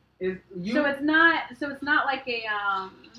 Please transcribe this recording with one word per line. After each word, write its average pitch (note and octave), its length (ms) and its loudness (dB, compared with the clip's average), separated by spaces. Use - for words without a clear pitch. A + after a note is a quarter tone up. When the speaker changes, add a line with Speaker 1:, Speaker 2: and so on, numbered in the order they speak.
Speaker 1:
It's, F#3 180 -4
you F#3 200 -4
Speaker 2:
So D4 100 4
it's C#4 160 -2
not, D#4 440 4
so C#4+ 120 -6
it's C4+ 120 -12
not D4 220 2
like C4 240 -4
a, A3+ 180 -4
um, G3 460 -2